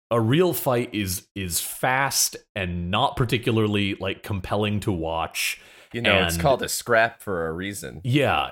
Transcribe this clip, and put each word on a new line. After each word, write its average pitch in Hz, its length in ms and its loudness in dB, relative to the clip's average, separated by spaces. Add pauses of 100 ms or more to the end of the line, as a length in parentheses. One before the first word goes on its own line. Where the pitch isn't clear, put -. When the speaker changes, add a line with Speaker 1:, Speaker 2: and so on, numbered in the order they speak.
(100)
Speaker 1:
A 117 100 4
real 156 340 4
fight 123 400 0
is, 95 400 -2
is 92 260 -4
fast - 760 0 (200)
and 87 340 -4
not 123 260 0
particularly, 110 800 2
like, 95 260 -6
compelling 104 580 -2
to 110 120 -2
watch. 80 680 -4 (320)
Speaker 2:
You 117 80 -6
know, 95 240 2
it's 85 100 0
Speaker 1:
And 85 80 -2
Speaker 2:
called 131 200 2
a - 60 -6
scrap 117 540 2
for 85 260 -2
a 80 40 -4
reason. 85 500 -8
Speaker 1:
Yeah, 110 500 2